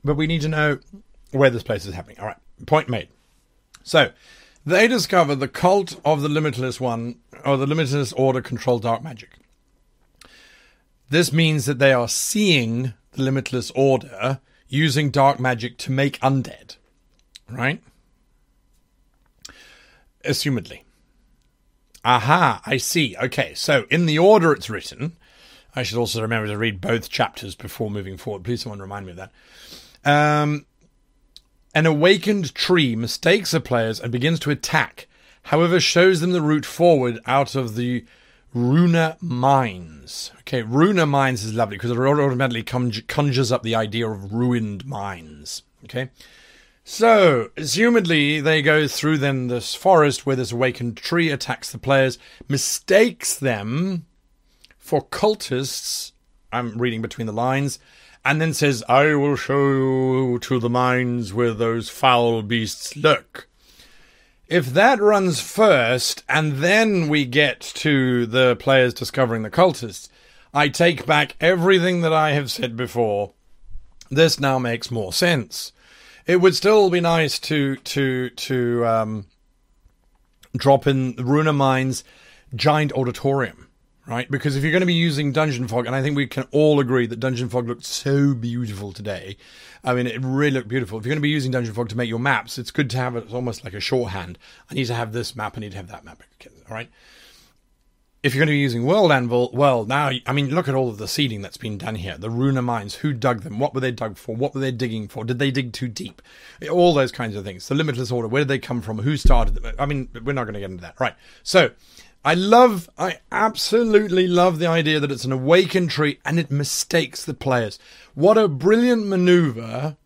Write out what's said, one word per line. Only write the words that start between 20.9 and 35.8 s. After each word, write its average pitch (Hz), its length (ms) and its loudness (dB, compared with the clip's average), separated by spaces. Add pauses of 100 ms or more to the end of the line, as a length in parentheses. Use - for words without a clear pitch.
Aha, 123 560 2
I 135 140 -2
see. 123 440 -2
Okay, 123 300 -4
so 139 380 0
in 170 160 2
the 151 120 2
order 175 360 6
it's - 160 -8
written, 123 480 -10 (580)
I 131 60 -4
should 113 160 -4
also 117 240 -2
remember 110 240 -2
to 104 100 -6
read 107 240 -4
both 107 300 -4
chapters - 440 -4
before - 360 -8
moving 98 260 -8
forward. 98 280 -10
Please 117 180 -4
someone 104 180 -12
remind 98 240 -12
me 92 80 -16
of 85 60 -18
that. 95 120 -16 (800)
Um, 147 540 2 (1080)
an 156 100 4
awakened 175 680 2
tree 151 420 2
mistakes 170 540 -2
the 165 100 0
players 113 400 -2
and 120 100 -6
begins 143 300 -2
to 147 100 -4
attack. - 560 -4 (360)
However, 170 380 2